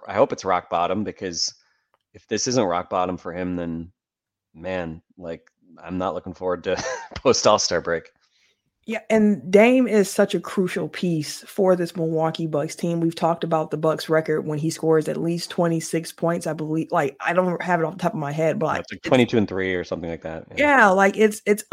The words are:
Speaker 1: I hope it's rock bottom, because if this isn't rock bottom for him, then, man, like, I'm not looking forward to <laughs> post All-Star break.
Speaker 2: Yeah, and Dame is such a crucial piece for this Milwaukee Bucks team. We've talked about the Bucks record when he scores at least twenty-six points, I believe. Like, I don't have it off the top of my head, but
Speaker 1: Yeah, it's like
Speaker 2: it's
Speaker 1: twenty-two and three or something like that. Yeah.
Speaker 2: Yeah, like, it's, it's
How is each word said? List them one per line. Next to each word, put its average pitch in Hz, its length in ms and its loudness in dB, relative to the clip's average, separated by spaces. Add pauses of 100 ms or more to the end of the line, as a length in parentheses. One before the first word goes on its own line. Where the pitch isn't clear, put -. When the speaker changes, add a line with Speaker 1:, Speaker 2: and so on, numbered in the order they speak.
Speaker 1:
I 98 60 -10
hope 117 180 2
it's - 140 -10
rock 90 240 0
bottom, 90 340 -2
because 90 500 -6 (600)
if - 140 -20
this - 200 -2
isn't 123 180 2
rock 90 240 -2
bottom 90 280 -2
for 85 160 -10
him, 90 220 -4
then, 85 360 -6 (640)
man, 85 480 -8 (160)
like, 82 320 -12 (320)
I'm 90 160 -8
not 90 160 -2
looking 87 200 -10
forward 90 320 -4
to - 180 -2 (160)
<laughs> - 160 -16
post - 320 2
All-Star 101 340 2
break. 82 300 -6 (800)
Speaker 2:
Yeah, 214 200 -8
and 208 420 2
Dame 240 340 8
is 202 240 2
such 202 240 2
a 180 60 2
crucial 175 480 -2
piece 160 540 -4
for 185 340 2
this 175 220 -4
Milwaukee 160 500 0
Bucks 156 260 -2
team. 170 280 -2
We've 165 120 2
talked 165 300 0
about 160 260 0
the 165 60 -6
Bucks 156 320 0
record 156 400 0
when 151 120 -4
he 160 100 0
scores 160 400 2
at 151 80 -4
least 170 320 -4
twenty-six 165 640 -2
points, 170 340 -2
I 156 60 -4
believe. 156 360 -4
Like, 156 300 0
I 160 140 -2
don't 180 280 0
have 175 200 0
it 156 40 0
off 185 120 -6
the - 40 -10
top 175 120 -2
of 156 60 -6
my 143 120 -4
head, 160 280 0
but 156 80 -2
Speaker 1:
Yeah, 139 120 -2
it's - 140 -10
like 95 60 -14
Speaker 2:
it's - 100 -8
Speaker 1:
twenty-two 123 300 4
and 98 100 2
three 92 260 -2
or 87 80 -2
something 82 260 -8
like 82 120 -8
that. 80 300 -10
Yeah. - 60 -18
Speaker 2:
Yeah, 277 300 6
like, 196 300 4
it's, 214 280 2
it's 208 280 0